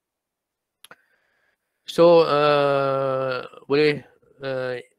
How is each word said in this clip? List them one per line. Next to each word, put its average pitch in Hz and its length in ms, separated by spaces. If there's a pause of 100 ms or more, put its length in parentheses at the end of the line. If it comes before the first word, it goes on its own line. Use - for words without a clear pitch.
(1900)
So, 170 400
uh, 139 1200 (240)
boleh, 147 320 (400)
uh, 127 360 (220)